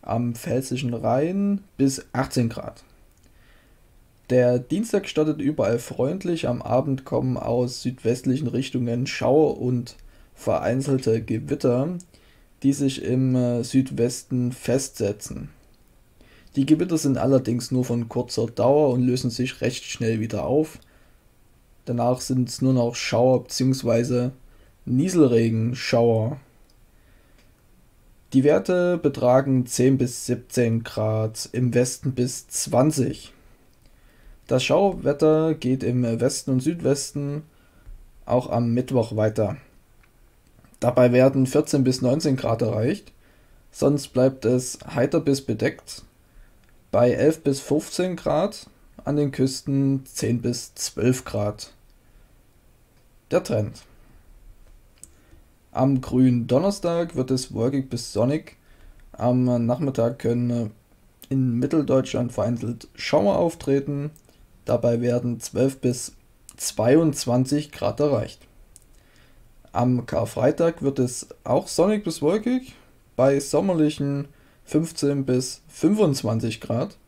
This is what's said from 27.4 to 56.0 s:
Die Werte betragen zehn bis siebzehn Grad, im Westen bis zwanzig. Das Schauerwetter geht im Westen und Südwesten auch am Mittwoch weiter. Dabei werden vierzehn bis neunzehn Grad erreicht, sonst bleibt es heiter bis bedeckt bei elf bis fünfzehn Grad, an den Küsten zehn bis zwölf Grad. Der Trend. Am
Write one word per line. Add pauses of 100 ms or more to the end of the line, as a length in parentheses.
Die
Werte
betragen
zehn
bis
siebzehn
Grad,
im
Westen
bis
zwanzig. (1120)
Das
Schauerwetter
geht
im
Westen
und
Südwesten (840)
auch
am
Mittwoch
weiter. (1300)
Dabei
werden
vierzehn
bis
neunzehn
Grad
erreicht, (580)
sonst
bleibt
es (160)
heiter
bis
bedeckt (880)
bei
elf
bis
fünfzehn
Grad, (340)
an
den
Küsten
zehn
bis
zwölf
Grad. (1600)
Der
Trend. (1900)
Am